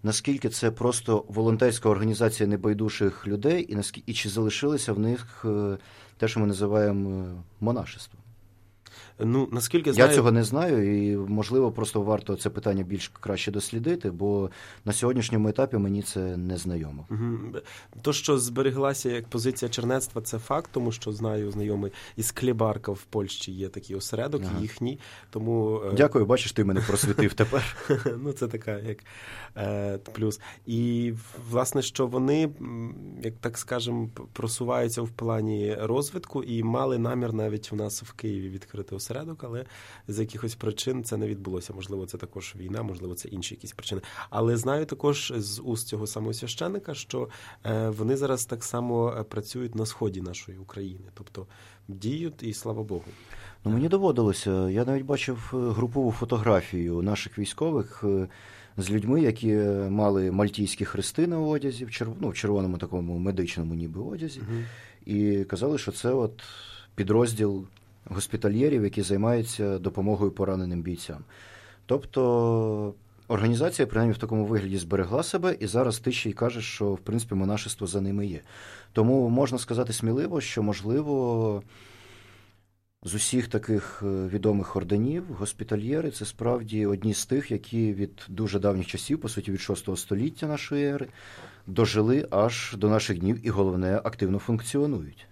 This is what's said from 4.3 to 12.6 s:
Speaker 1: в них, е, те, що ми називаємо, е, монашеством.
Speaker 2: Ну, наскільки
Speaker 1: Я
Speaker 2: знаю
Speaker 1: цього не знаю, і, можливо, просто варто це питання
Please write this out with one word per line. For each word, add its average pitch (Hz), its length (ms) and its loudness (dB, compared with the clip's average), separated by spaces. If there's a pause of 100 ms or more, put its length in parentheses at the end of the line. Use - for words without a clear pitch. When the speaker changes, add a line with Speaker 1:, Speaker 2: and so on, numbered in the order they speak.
Speaker 1:
в 98 60 0
них, 117 460 -2
е, 104 340 0 (380)
те, 113 120 2
що 113 120 0
ми 104 60 6
називаємо, 101 640 4 (140)
е, 90 180 -10 (180)
монашеством. 110 580 -4 (1000)
Speaker 2:
Ну, 120 340 2
наскільки 143 380 2
Speaker 1:
Я 127 40 4
Speaker 2:
знаю 135 200 10
Speaker 1:
цього 120 180 8
не 117 120 6
знаю, 110 680 4
і, 101 40 2
можливо, 107 560 2
просто 110 300 -2
варто 101 340 0
це - 140 -2
питання 98 320 0